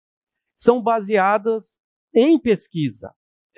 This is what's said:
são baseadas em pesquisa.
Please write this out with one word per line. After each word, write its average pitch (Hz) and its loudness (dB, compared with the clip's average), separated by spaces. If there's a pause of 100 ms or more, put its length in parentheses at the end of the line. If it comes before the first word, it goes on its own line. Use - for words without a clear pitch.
(560)
são 240 0
baseadas 214 -2 (340)
em 285 4
pesquisa. 170 -6 (440)